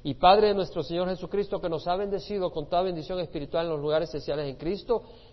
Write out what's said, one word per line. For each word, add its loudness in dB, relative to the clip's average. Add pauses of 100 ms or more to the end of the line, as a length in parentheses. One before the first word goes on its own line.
y -4
Padre 8
de 2
nuestro -2
Señor -2
Jesucristo, -4
que -2
nos -4
ha 0
bendecido -2
con -6
toda 4
bendición -4
espiritual -4
en -2
los -2
lugares 0
celestiales -4
en -8
Cristo, -2 (300)